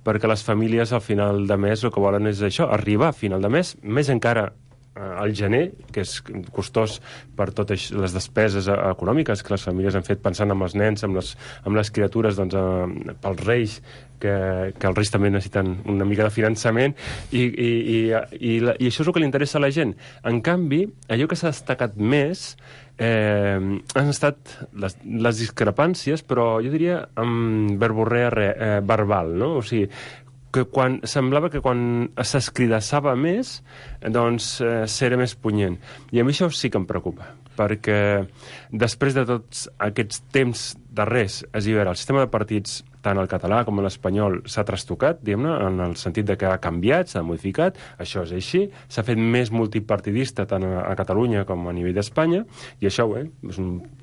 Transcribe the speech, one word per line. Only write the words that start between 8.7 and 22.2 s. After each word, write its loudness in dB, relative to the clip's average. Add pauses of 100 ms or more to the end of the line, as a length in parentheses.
econòmiques 0
que -4
les -4
famílies 0
han 0
fet -2
pensant 0
en 0
els -6
nens, 0
en 0
les, -6 (320)
en 2
les 0
criatures, 2
doncs, 0
eh, -2
pels -4
Reis, 0 (380)
que, -2 (480)
que 2
els 2
Reis 0
també 4
necessiten 0 (180)
una 2
mica 2
de 2
finançament, 2 (400)
i, 4
i, 0 (220)
i, 2 (400)
i 0
la, 4
i 2
això 0
és 0
el 2
que 2
li 2
interessa 0
a 2
la 4
gent. 0 (320)
En 0
canvi, 2 (260)
allò 2
que -2
s'ha 0
destacat -4
més, 0 (420)